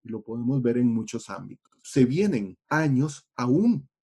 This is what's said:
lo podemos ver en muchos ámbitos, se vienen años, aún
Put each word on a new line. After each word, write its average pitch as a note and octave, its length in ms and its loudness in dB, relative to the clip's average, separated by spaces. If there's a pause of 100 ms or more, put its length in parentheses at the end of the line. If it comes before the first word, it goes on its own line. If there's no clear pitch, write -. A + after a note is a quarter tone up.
lo A2+ 200 -12
podemos A#2+ 380 -2
ver A#2+ 160 2
en B2 100 4
muchos A2+ 420 -4
ámbitos, G2 400 -14 (140)
se C3 220 4
vienen C3 520 0 (120)
años, D3 680 0
aún D3+ 540 0 (140)